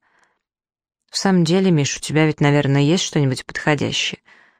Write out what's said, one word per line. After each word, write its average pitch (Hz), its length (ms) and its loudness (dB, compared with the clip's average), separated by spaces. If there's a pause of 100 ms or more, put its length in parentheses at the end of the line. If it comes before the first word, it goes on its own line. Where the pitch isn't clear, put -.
(1120)
«В - 60 -8
самом 185 280 2
деле, 190 260 2
Миш, 147 260 0
у - 40 -14
тебя 156 260 0
ведь, 151 140 -2
наверное, 143 420 2
есть 165 200 2
что-нибудь 135 440 -2
подходящее. - 760 -4 (400)